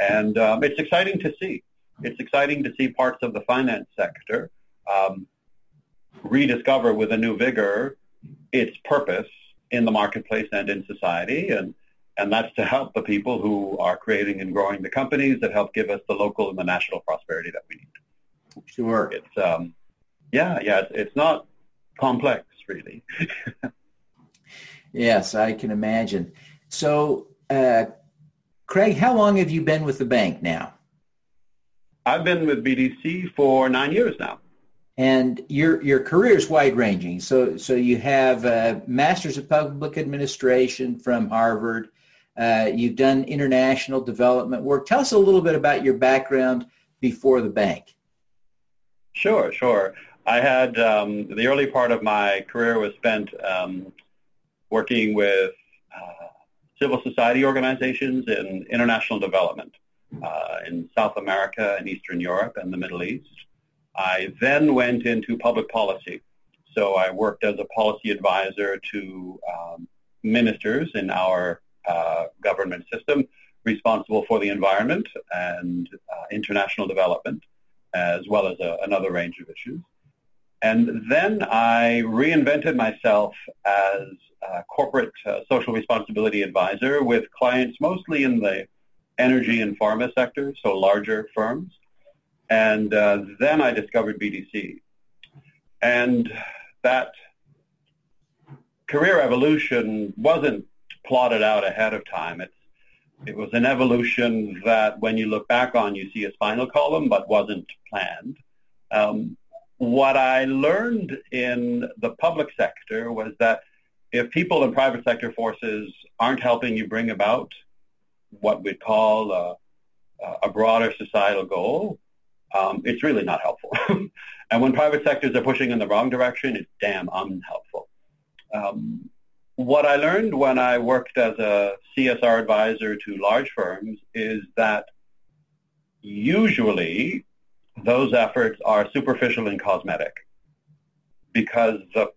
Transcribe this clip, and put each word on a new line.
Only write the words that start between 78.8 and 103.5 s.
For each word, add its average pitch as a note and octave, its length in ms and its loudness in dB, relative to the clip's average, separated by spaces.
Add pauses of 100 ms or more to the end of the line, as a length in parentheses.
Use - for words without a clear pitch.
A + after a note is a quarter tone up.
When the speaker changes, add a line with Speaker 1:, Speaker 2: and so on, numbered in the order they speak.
Speaker 1:
another F#2+ 300 0
range E2+ 260 -4
of F#2 100 -20
issues. C3 320 -14 (800)
And A2+ 480 0
then G3+ 360 0
I A#2 600 2
reinvented D3 680 2
myself G#2+ 600 0 (300)
as G2 380 2 (400)
a F#2 220 -8
corporate, B2+ 480 -2 (120)
uh, G2+ 160 -4 (100)
social B2 220 0
responsibility G#2+ 720 -2
advisor G2 600 0
with A#2 280 0
clients B2 500 0
mostly E3 440 -2
in B2 160 2
the G2 260 -2 (520)
energy B2 440 2
and G#2 160 -4
pharma A2 360 0
sector, C#3 480 -2
so G2 160 0
larger G#2 560 2
firms. D#3 380 -2 (800)
And, G#2+ 440 4
uh, G#2 300 4 (160)
then D3+ 200 4
I C3 120 4
discovered G#2+ 460 -2
B G#2 120 -4
D G2 220 -12
C. G2 300 -10 (1000)
And A#2+ 500 2 (500)
that B2+ 300 2 (1700)
career E3 340 4
evolution A#2+ 960 0
wasn't C3+ 480 2 (420)
plotted B2 360 2
out G#2+ 240 2
ahead G#2+ 260 0
of G#2+ 160 -6
time. E2+ 320 -8
It's, F#2 140 -14 (720)
it G#2 100 -10
was G#2 160 -8